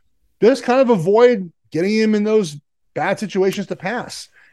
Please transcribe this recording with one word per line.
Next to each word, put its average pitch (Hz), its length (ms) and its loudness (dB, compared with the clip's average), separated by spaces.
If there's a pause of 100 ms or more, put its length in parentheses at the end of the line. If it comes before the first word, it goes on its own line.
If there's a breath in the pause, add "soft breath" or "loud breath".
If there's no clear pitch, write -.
(400)
Just 262 220 4
kind 247 180 2
of 247 100 2
avoid 202 600 2 (200)
getting 190 260 -2
him 220 160 2
in 208 100 0
those 208 340 -2 (360)
bad 175 260 -4
situations 190 480 -2
to 180 80 -8
pass." - 520 -10 (260 soft breath)